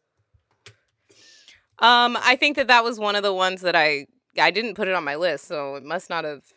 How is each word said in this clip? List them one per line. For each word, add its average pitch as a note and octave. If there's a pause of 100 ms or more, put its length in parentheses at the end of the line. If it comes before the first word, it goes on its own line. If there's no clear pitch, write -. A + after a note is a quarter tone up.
(1800)
Um, A#3+
I B3+
think C#4+
that C4+
that A#3+
was A#3
one G#3
of G#3
the G3+
ones F#3
that F3
I, D3+ (320)
I D#3
didn't G#3
put G3
it F#3+
on E3+
my C#3+
list, D#3
so C#3+
it C3+
must E3
not E3
have D3 (160)